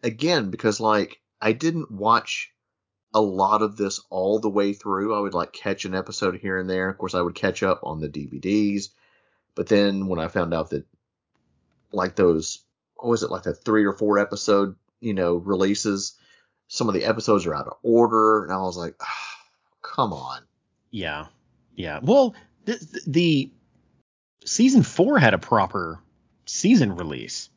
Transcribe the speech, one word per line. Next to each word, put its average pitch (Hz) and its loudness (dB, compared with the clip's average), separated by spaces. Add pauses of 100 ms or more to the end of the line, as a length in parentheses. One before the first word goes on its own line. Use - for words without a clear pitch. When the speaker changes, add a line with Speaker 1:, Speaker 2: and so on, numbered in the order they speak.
Speaker 1:
Again, 123 0
because, 107 -2
like, 107 2 (200)
I 110 2
didn't 156 -2
watch 107 -2 (640)
a 107 4
lot 98 2
of 107 -2
this 101 -4
all 95 0
the 110 -2
way 101 0
through. 101 -2
I 104 -2
would, 98 -4
like, 85 -4
catch - -6
an 92 -6
episode 95 -4
here 95 -6
and 92 -6
there. 92 -2
Of 95 -10
course, 92 -8
I 92 0
would 87 -4
catch - -2
up 95 0
on 78 -8
the 78 -6
D 73 -10
V 67 -14
Ds. 101 0 (640)
But - -6
then 101 2
when 90 -4
I 82 -4
found 85 -2
out 80 -4
that, 76 -8 (1040)
like, 92 -4
those, 82 2 (320)
what 120 -6
was 113 2
it, - -4
like, 90 -8
the 90 -6
three 107 2
or 98 0
four 104 2
episode, 101 0 (240)
you 113 -4
know, 87 0
releases, 98 -2 (500)
some - -4
of 101 -2
the - -2
episodes 107 2
are 80 -2
out 71 -6
of - -14
order. 110 6
And 87 -6
I 95 -2
was 92 -4
like, 85 -8
"Ah, - -12 (460)
come 110 -2
on." 65 -12 (480)
Speaker 2:
Yeah. 76 -8 (480)
Yeah. 156 -8
Well, 233 4 (320)
the, 208 -4
the, - -12
the 151 2 (960)
season 254 4
four 220 2
had 113 6
a - 0
proper 92 -2 (480)
season 160 2
release. 71 -10